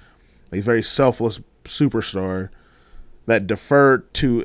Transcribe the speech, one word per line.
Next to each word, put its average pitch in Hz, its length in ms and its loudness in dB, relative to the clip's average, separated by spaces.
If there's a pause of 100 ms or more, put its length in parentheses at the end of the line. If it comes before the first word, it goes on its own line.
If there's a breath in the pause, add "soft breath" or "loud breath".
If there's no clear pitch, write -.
(520 soft breath)
A 95 80 -4
very 113 220 0
selfless 117 580 0 (240)
superstar. 95 880 -4 (760 soft breath)
That 107 200 2
defer 135 520 4
to 120 460 -2